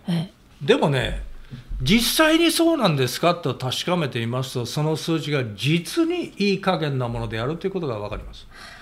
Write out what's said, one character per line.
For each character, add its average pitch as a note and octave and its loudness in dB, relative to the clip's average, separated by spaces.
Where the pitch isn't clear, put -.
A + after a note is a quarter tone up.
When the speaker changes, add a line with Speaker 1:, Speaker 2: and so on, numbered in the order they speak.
Speaker 1:
え E3+ 0
え。 - -6
Speaker 2:
で G3 6
も G3+ 4
ね、 A#2+ 0
実 A#3 4
際 D#4+ 6
に E4 4
そ E4 4
う D#4+ 0
な A3+ 4
ん D3+ 2
で C3+ 2
す - -6
か E3+ 4
と C3+ -4
確 - -6
か F3 0
め E3 0
て B2 -4
み A#2 -2
ま A#2+ -2
す - -8
と、 B2 -2
そ D3+ -2
の D#3 0
数 D#3+ 0
字 D3 -6
が C#3+ 2
実 E3 0
に E4+ -2
い G3 2
い F#3+ -4
加 F#3 2
減 C#3+ -2
な B2 -2
も A#2 -4
の A#2 -4
で A2 -6
あ A2+ -2
る D#3 -4
と F3+ -4
い - -4
う - -10
こ F#3+ -4
と E3 -4
が A#2 -4
分 G2+ -6
か G2+ -8
り - -10
ま - -14
す。 - -18